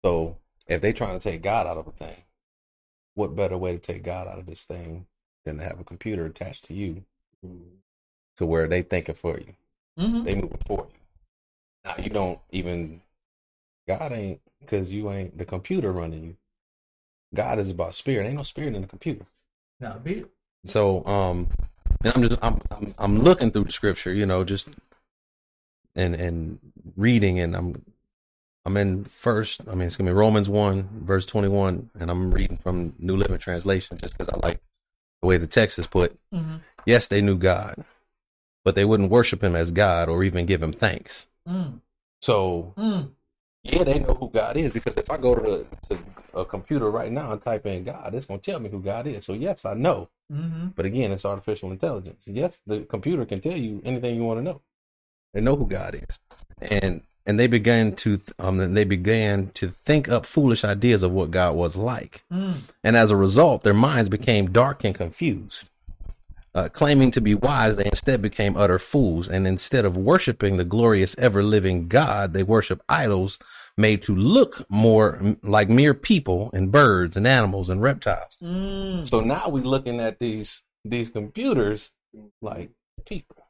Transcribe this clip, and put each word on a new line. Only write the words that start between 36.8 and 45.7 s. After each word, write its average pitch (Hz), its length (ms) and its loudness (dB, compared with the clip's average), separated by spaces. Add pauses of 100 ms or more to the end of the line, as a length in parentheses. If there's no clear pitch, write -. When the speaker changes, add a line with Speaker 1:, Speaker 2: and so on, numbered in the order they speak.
Speaker 1:
Yes, 117 220 4
they 101 140 2
knew 98 160 2
God, 92 460 -2 (800)
but 95 100 2
they 98 100 2
wouldn't 101 260 4
worship 113 320 4
him 90 140 2
as 85 140 0
God 85 380 2
or 85 140 2
even 87 240 0
give 87 160 0
him 80 100 -2
thanks. - 560 -4 (200)
Speaker 3:
Mm. 175 320 -6 (420)
Speaker 1:
So, 92 540 0
Speaker 3:
Mm. 196 340 -4 (540)
Speaker 1:
yeah, - 200 0
they 139 140 2
know 131 160 2
who 120 160 -6
God 113 260 -2
is, 131 160 0
because 113 240 -4
if - 140 -4
I - 60 -2
go 123 180 4
to 113 60 0 (480)